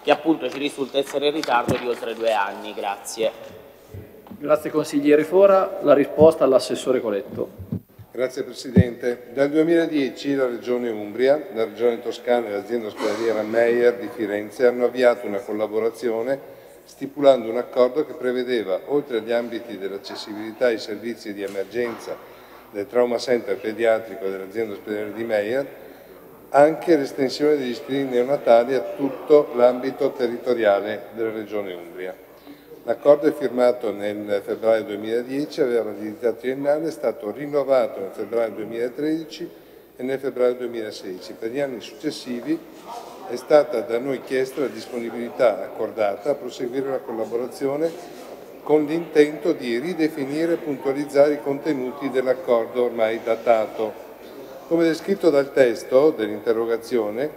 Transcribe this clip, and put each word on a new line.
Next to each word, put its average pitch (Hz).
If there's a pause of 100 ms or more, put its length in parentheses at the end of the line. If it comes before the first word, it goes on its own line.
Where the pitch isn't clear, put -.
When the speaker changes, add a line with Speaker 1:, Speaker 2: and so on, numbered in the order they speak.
Speaker 1:
che 143
appunto 143
ci 123
risulta 139
essere 139
in 147
ritardo 123
di 123
oltre 117
due 113
anni. 101
Grazie. 104 (1080)
Speaker 2:
Grazie 151
consigliere 147
Fora, 190
la 143
risposta 151
all'assessore 127
Coletto. - (320)
Speaker 3:
Grazie 127
Presidente. 123
Dal 139
duemiladieci 156
la 131
Regione 120
Umbria, 113 (120)
la 110
Regione 110
Toscana 120
e 104
l'azienda 107
ospedaliera 107
Meyer 120
di 104
Firenze 107
hanno 120
avviato 120
una 101
collaborazione 113 (240)
stipulando 135
un 117
accordo 123
che -
prevedeva, 120
oltre 139
agli 110
ambiti 113
dell'accessibilità 101
ai 113
servizi 107
di 98
emergenza 98 (540)
del 101
trauma 120
center 110
pediatrico 110
dell'azienda 95
ospedaliera 104
di 110
Meyer, 113 (840)
anche 156
l'estensione 143
degli 123
screening 131
neonatali 123
a 123 (160)
tutto 143
l'ambito 127
territoriale 110
della 113
Regione 104
Umbria. 87 (680)
L'accordo 147
è 135
firmato 123
nel 104
febbraio 110
duemiladieci, 120
aveva 120
validità 107
triennale, 143
è 147
stato 107
rinnovato 131
nel 95
febbraio 113
duemilatredici 123 (480)
e 123
nel 135
febbraio 123
duemilasedici. 107
Per 113
gli 135
anni 131
successivi 135 (720)
è 120
stata 143
da 113
noi 131
chiesta 131
la 127
disponibilità 117
accordata 104
a 131
proseguire 127
la 131
collaborazione 127 (440)
con 151
l'intento 151
di 120
ridefinire 156
e 160
puntualizzare 143
i 139
contenuti 139
dell'accordo 123
ormai 113
datato. 113 (760)
Come 170
descritto 165
dal 139
testo 131
dell'interrogazione 113